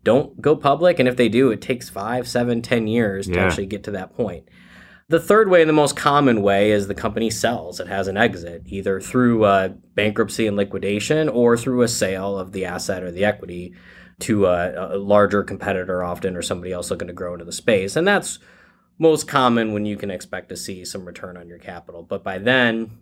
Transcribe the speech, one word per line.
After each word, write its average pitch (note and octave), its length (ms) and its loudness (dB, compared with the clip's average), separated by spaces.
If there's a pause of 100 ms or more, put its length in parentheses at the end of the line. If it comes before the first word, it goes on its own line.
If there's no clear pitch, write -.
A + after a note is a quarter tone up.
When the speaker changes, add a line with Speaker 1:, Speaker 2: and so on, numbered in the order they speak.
Speaker 1:
don't B2+ 360 2
go D3+ 160 4
public, D#3 420 2
and B2+ 100 4
if B2 80 0
they A#2+ 120 4
do, A#2+ 220 4
it G#2 120 -4
takes A#2+ 280 -6
five, A#2 380 -6
seven, A#2+ 340 0
ten A#2 240 0
years G#2 400 0
to F2+ 80 -2
Speaker 2:
Yeah. F2+ 120 2
Speaker 1:
actually F#2 200 0
get G2+ 180 -10
to G#2+ 80 -8
that F#2+ 220 -10
point. F#2+ 340 -6 (600)
The E3 100 4
third G3+ 300 4
way, F3+ 100 8
and D#3+ 80 6
the D#3 60 4
most D3 220 4
common C#3+ 440 4
way, G2+ 300 4
is G#2 160 2
the G2+ 80 -6
company A2 360 -4
sells. G2+ 500 -4
It F2 80 -10
has F#2+ 200 -4
an G2 80 -4
exit, E2+ 500 -2
either G2 340 -4
through, A#2+ 440 2
uh, G2 260 4 (260)
bankruptcy G#2+ 500 0
and G2+ 100 -2
liquidation G2+ 720 -2
or A#2 280 4
through B2 260 0
a A#2 60 4
sale G2 500 -2
of F#2 140 -10
the G2 120 -4
asset F#2 380 -6
or F2+ 80 -8
the F2+ 140 -2
equity F2+ 500 -4 (460)
to G2+ 260 2
a, F2+ 480 0
a G2+ 40 -4
larger G2+ 440 4
competitor F#2 600 -4
often, F2+ 320 -4
or E2+ 60 -6
somebody F2+ 300 -6
else F2 180 -8
looking F2+ 180 -6
to F2+ 40 -12
grow F2 220 -8
into E2+ 100 -14
the E2+ 80 -14
space. G2 440 0
And E3 120 0
that's G3+ 300 -2 (600)
most D#3+ 300 2
common A#2 440 2
when G#2 120 -2
you G#2 120 -4
can G2+ 160 -8
expect F2+ 380 -12
to F2+ 60 -10
see F2+ 280 -12
some F#2 200 -12
return F2+ 320 -14
on E2+ 120 -18
your E2+ 100 -20
capital. E2+ 460 -16
But F#2+ 180 -8
by F#2+ 160 -6
then A2+ 520 2 (120)